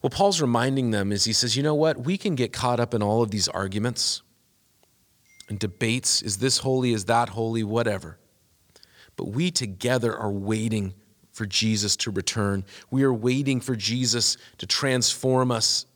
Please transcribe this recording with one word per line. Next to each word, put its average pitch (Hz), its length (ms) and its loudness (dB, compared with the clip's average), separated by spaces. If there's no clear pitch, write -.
What 135 120 -2
Paul's 196 280 2
reminding 123 520 2
them 101 180 0
is 101 140 0
he 113 80 -2
says, 110 240 0
"You 139 80 0
know 151 100 2
what? 151 300 2
We 180 120 0
can 185 200 -2
get 123 160 0
caught 123 260 0
up 120 160 0
in 104 80 2
all 107 180 2
of 110 120 0
these 101 160 0
arguments 104 760 -2
and 101 100 -6
debates. 113 640 -2
Is 104 140 -4
this 127 220 0
holy? 131 340 0
Is 101 140 -2
that 117 240 2
holy? 113 340 -2
Whatever. 104 540 -2
But 87 140 -6
we 160 200 -2
together 120 680 0
are 107 140 -2
waiting 104 640 -2
for 110 140 -6
Jesus 104 500 0
to - 160 -4
return. 98 520 0
We 135 100 2
are 135 100 4
waiting 127 480 0
for 131 140 -2
Jesus 117 640 0
to - 80 -10
transform 127 840 2
us - 460 0